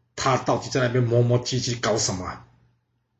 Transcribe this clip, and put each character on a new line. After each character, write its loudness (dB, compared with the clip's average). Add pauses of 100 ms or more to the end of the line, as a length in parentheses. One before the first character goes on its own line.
(180)
他 2
到 0
底 -8
在 0
那 0
边 2
磨 4
磨 4
唧 -4
唧 -4
搞 0
什 -2
么 -8
啊？ -12 (760)